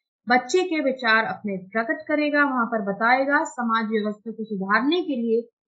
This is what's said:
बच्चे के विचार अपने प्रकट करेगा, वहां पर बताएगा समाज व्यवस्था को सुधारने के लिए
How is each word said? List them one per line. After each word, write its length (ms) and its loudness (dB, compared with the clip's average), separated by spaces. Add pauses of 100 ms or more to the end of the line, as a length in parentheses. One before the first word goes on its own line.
(300)
बच्चे 340 2
के 160 -2
विचार 460 2
अपने 320 -6
प्रकट 500 -4
करेगा, 360 2
वहां 220 0
पर 160 -2
बताएगा 640 2
समाज 420 -2
व्यवस्था 460 -4
को 120 -10
सुधारने 580 0
के 140 -4
लिए 380 0 (160)